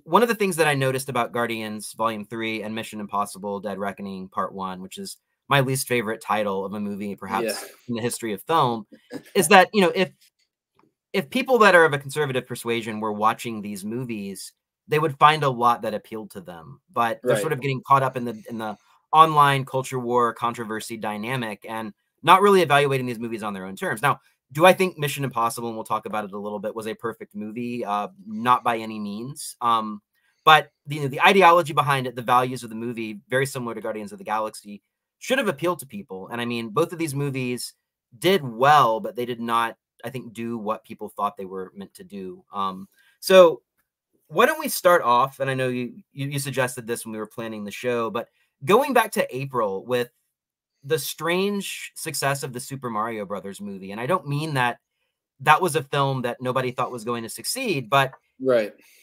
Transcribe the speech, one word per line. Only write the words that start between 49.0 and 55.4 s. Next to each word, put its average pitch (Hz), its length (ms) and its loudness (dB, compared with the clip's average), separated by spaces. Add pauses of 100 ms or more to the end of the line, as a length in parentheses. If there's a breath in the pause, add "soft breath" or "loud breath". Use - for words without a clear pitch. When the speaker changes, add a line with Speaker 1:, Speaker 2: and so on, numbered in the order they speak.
Speaker 1:
to 147 220 -2
April 120 500 -4
with 123 240 0 (720)
the 147 160 -2
strange 185 960 -4
success 139 480 -4
of - 100 -8
the 120 60 -8
Super 131 300 -8
Mario 110 360 -4
Brothers 95 360 -10
movie. 98 300 -12
And 104 80 -10
I 123 60 -6
don't 170 220 0
mean 147 280 -4
that 123 240 0 (640)